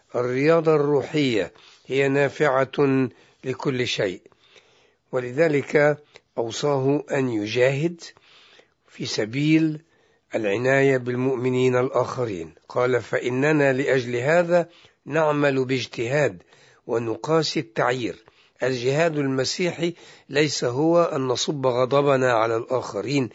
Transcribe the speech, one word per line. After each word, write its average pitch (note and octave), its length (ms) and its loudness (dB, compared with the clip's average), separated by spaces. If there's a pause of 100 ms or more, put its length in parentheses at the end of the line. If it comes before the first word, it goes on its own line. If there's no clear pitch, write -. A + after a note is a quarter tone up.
(160)
الرياضة D3+ 600 2
الروحية C#3+ 800 0 (340)
هي C#3 200 0
نافعة C3+ 1000 2 (360)
لكل B2+ 440 -4
شيء، G2+ 340 -4 (920)
ولذلك D3 840 0 (400)
أوصاه C3+ 760 0
أن C3+ 180 0
يجاهد B2 720 0 (840)
في - 180 -12
سبيل D3+ 760 0 (540)
العناية B2+ 640 2
بالمؤمنين B2+ 800 0
الآخرين. B2 800 -2 (160)
قال: B2 320 0
"فإننا C3+ 720 0
لأجل B2+ 420 0
هذا E3 540 2 (360)
نعمل C#3+ 600 0
باجتهاد B2 800 -2 (440)
ونقاسي A#2+ 720 -2
التعيير." B2 640 -4 (400)
الجهاد C3+ 540 0
المسيحي D3 760 -2 (360)
ليس C#3+ 340 -2
هو D#3 400 2
أن D#3+ 180 -2
نصب C3 460 -2
غضبنا B2+ 640 2
على A2+ 240 2
الآخرين، A#2 760 -2